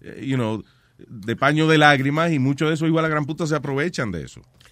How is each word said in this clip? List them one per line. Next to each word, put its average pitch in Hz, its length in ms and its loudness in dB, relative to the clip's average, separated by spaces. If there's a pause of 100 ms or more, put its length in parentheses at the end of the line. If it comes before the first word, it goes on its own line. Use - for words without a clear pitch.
eh, - 260 -16
you 135 100 -2
know, 110 280 -4 (340)
de 110 380 -8
paño 151 320 2
de 160 80 6
lágrimas, 147 560 4
y 151 60 0
mucho 139 300 0
de 160 60 0
eso, 160 120 -2
igual 160 160 2
la 160 80 -2
gran 151 160 -2
puta, 160 200 -6
se 151 80 -2
aprovechan 139 580 -4
de 78 120 -8
eso. - 160 -18 (320)